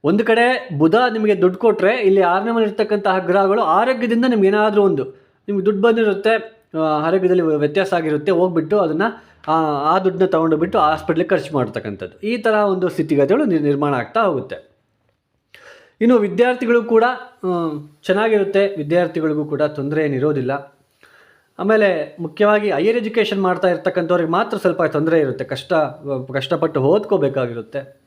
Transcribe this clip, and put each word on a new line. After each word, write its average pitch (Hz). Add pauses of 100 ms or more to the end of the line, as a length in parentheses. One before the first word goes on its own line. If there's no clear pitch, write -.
ಒಂದು 202
ಕಡೆ 240
ಬುಧ 160 (180)
ನಿಮಗೆ 214
ದುಡ್ಡು 185
ಕೊಟ್ರೆ, 220
ಇಲ್ಲಿ 196
ಆರನೇ 190
ಮನೆ 226
ಇರ್ತಕ್ಕಂತಹ 208
ಗ್ರಹಗಳು 190
ಆರೋಗ್ಯದಿಂದ 233
ನಿಮ್ಗೆ 214
ಏನಾದ್ರೂ 208
ಒಂದು, 160 (440)
ನಿಮ್ಗೆ 196
ದುಡ್ಡು 202
ಬಂದಿರುತ್ತೆ, 220 (120)
ಆ, -
ಆರೋಗ್ಯದಲ್ಲಿ 165
ವ್ಯ-, 156
ವ್ಯತ್ಯಾಸ 147
ಆಗಿರುತ್ತೆ, 156
ಹೋಗ್ಬಿಟ್ಟು 175
ಅದನ್ನ, 160 (460)
ಆ, 156 (420)
ಆ 190
ದುಡ್ಡನ್ನ 185
ತಗೊಂಡು 160
ಬಿಟ್ಟು 180
ಹಾಸ್ಪಿಟ್ಲಿಗೆ 156
ಖರ್ಚು 160
ಮಾಡ್ತಕ್ಕಂಥದ್ದು, 107
ಈ 233
ತರ 220
ಒಂದು 196
ಸ್ಥಿತಿಗತಿಗಳು 160
ನಿ-, 175
ನಿರ್ಮಾಣ 143
ಆಗ್ತಾ 127
ಹೋಗುತ್ತೆ. - (1300)
ಇನ್ನು 233
ವಿದ್ಯಾರ್ಥಿಗಳು 233
ಕೂಡ, 226 (400)
ಆ, 185 (540)
ಚೆನ್ನಾಗಿರುತ್ತೆ, 202
ವಿದ್ಯಾರ್ಥಿಗಳಿಗೂ 156
ಕೂಡ 151
ತೊಂದರೆ 147
ಏನಿರೋದಿಲ್ಲ. 139 (800)
ಆಮೇಲೆ 190
ಮುಖ್ಯವಾಗಿ 208
ಹೈಯರ್ 180
ಎಜುಕೇಷನ್ 220
ಮಾಡ್ತಾ 185
ಇರ್ತಕ್ಕಂಥವ್ರಿಗೆ 175
ಮಾತ್ರ 202
ಸ್ವಲ್ಪ 180
ತೊಂದರೆ 160
ಇರುತ್ತೆ, 127
ಕಷ್ಟ, 139 (600)
ಕಷ್ಟಪಟ್ಟು 156
ಓದ್ಕೋಬೇಕಾಗಿರುತ್ತೆ. 139